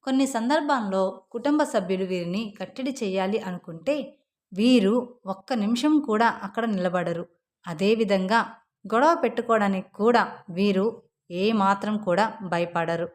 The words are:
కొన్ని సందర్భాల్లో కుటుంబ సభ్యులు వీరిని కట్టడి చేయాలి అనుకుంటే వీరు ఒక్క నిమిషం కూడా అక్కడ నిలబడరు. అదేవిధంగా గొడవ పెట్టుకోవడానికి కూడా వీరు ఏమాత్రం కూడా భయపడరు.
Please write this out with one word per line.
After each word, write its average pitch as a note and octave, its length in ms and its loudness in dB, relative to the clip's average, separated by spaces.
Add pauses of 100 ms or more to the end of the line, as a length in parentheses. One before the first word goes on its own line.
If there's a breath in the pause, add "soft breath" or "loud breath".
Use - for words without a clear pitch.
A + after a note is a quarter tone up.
కొన్ని C4+ 200 2
సందర్భాల్లో A#3 1040 0
కుటుంబ C#4+ 320 0
సభ్యులు F#3+ 420 0
వీరిని F#3 560 -4
కట్టడి C4 300 -8
చేయాలి G3 480 -2
అనుకుంటే F3+ 800 -6 (340)
వీరు A#3 640 4 (120)
ఒక్క - 260 -8
నిమిషం A#3+ 480 2
కూడా A3+ 280 2
అక్కడ A3 360 -4
నిలబడరు. F3+ 640 -2 (380)
అదేవిధంగా G3 760 2 (540)
గొడవ D4 200 4
పెట్టుకోవడానికి A3+ 760 0
కూడా A3 460 2 (120)
వీరు G3 520 0 (280)
ఏమాత్రం G3+ 680 0
కూడా G#3 440 0
భయపడరు. E3+ 720 -2